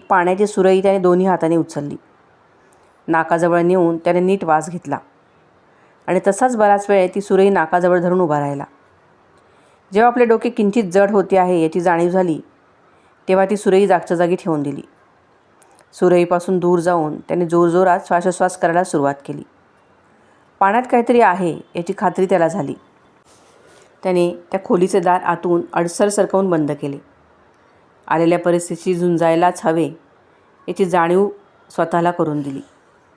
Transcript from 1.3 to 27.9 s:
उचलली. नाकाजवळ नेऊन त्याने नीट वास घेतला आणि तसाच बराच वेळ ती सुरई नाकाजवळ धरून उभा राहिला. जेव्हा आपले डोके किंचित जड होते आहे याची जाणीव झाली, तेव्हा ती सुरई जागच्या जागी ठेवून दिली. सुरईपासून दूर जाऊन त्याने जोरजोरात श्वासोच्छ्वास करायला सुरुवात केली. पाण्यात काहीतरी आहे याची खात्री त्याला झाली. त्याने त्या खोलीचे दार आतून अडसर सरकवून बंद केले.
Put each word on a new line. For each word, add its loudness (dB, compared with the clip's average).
उचलली. -6
नाकाजवळ 2
नेऊन 2
त्याने 0
नीट 0
वास 0
घेतला -8
आणि 0
तसाच 0
बराच 2
वेळ 2
ती -4
सुरई 2
नाकाजवळ 2
धरून 0
उभा 0
राहिला. -6
जेव्हा 4
आपले 2
डोके 0
किंचित 0
जड 2
होते 2
आहे 2
याची -2
जाणीव 0
झाली, 0
तेव्हा 2
ती -4
सुरई 2
जागच्या 0
जागी 0
ठेवून -4
दिली. -8
सुरईपासून 0
दूर 2
जाऊन -2
त्याने -4
जोरजोरात 2
श्वासोच्छ्वास -2
करायला 0
सुरुवात -2
केली. -14
पाण्यात 2
काहीतरी 2
आहे 0
याची -6
खात्री 0
त्याला 2
झाली. -6
त्याने -2
त्या -4
खोलीचे 0
दार 0
आतून -2
अडसर -2
सरकवून 0
बंद 0
केले. -8